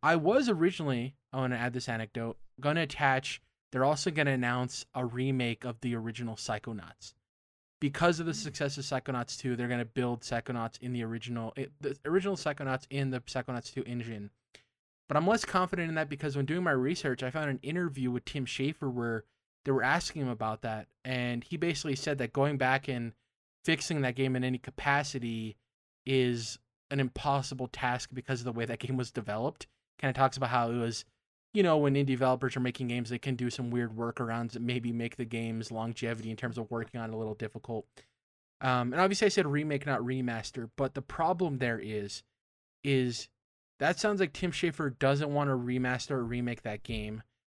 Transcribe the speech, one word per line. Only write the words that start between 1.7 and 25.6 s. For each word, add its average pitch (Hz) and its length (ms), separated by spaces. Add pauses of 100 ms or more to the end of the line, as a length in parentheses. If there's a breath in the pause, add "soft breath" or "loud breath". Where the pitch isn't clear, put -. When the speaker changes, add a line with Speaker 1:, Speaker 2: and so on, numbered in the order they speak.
Speaker 1:
this 123 160
anecdote, 113 480 (240)
gonna 151 220
attach, 139 580 (320)
they're 131 120
also 147 260
gonna 147 220
announce 123 520 (100)
a 127 120
remake 123 580
of 117 160
the 120 160
original 113 400
Psychonauts. - 760 (680)
Because 160 400
of 165 60
the 165 60
Speaker 2:
Hmm. - 60
Speaker 1:
success 147 380
of 135 80
Psychonauts 127 540
two, 127 180
they're 120 100
gonna 120 200
build 120 340
Psychonauts 117 640
in 123 100
the 120 120
original, 113 520
i-, 135 120 (120)
the 139 240
original 185 320
Psychonauts 135 540
in 139 200
the 127 120
Psychonauts 123 500
two 131 140
engine. 113 440 (800 loud breath)
But 135 80
I'm 156 100
less 226 200
confident 180 420
in 160 60
that 156 160
because 143 260
when 139 80
doing 160 180
my 175 100
research, 131 500
I 127 80
found 151 180
an 135 140
interview 143 480
with 123 160
Tim 139 180
Schafer 139 480
where 117 320 (400)
they 139 80
were 131 100
asking 151 380
him 135 80
about 110 340
that, 110 240 (160)
and 123 400
he - 140
basically 156 400
said 143 220
that 120 160
going 139 240
back 131 300
and 120 260 (500)
fixing 156 380
that 123 140
game 131 200
in 127 80
any 127 140
capacity 120 1000 (480)